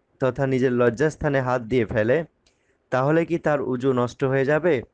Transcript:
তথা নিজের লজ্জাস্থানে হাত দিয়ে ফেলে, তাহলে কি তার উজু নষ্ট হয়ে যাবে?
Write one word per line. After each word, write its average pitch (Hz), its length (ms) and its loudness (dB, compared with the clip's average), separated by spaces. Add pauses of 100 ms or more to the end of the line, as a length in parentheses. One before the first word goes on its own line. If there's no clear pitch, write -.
(200)
তথা 131 260 0
নিজের 131 260 2
লজ্জাস্থানে 135 680 0
হাত 127 220 -2
দিয়ে 120 220 0
ফেলে, 120 400 0 (680)
তাহলে 147 360 0
কি 165 120 -2
তার 147 240 0
উজু 127 300 0
নষ্ট 123 320 -2
হয়ে 135 200 0
যাবে? 151 380 2 (120)